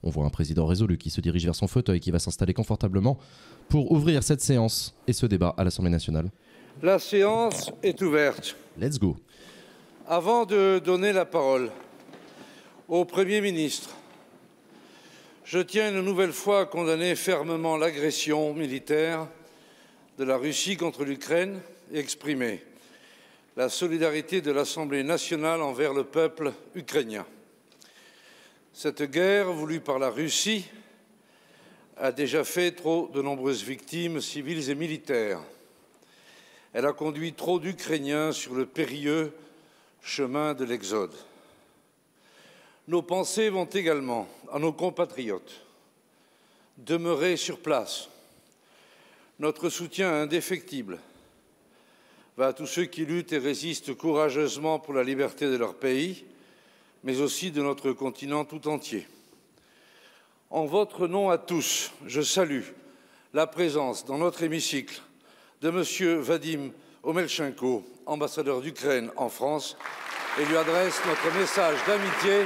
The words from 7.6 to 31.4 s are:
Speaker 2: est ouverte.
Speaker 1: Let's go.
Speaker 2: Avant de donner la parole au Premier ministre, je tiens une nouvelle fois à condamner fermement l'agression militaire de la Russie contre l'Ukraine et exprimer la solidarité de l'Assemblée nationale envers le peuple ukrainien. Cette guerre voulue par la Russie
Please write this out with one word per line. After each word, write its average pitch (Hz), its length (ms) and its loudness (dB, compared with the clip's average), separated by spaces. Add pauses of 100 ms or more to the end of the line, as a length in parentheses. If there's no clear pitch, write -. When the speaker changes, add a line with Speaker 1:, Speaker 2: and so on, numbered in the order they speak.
Speaker 2:
est 190 220 0
ouverte. 147 520 2 (220)
Speaker 1:
Let's 131 220 -2
go. 92 180 2 (920)
Speaker 2:
Avant 202 380 4
de 190 400 6
donner 185 260 4
la 185 140 4
parole 135 460 2 (1160)
au 170 160 4
Premier 190 380 2
ministre, 165 480 0 (1500)
je 170 140 -2
tiens 208 320 2
une 190 120 0
nouvelle 185 300 2
fois 202 300 2
à 180 40 2
condamner 165 500 0
fermement 160 640 0
l'agression 151 760 0
militaire 156 760 -2 (920)
de 135 40 0
la 131 140 2
Russie 151 400 -2
contre 147 260 -2
l'Ukraine 170 560 -2 (320)
et 156 60 -4
exprimer 127 680 -4 (920)
la 127 140 0
solidarité 160 720 0
de 147 100 0
l'Assemblée 143 520 0
nationale 160 600 0
envers 139 300 0
le 139 100 2
peuple 156 500 0 (220)
ukrainien. 117 500 -4 (1500)
Cette - 360 -4
guerre 185 420 4
voulue 156 280 -4
par 135 180 -2
la 131 140 2
Russie 170 540 0 (1300)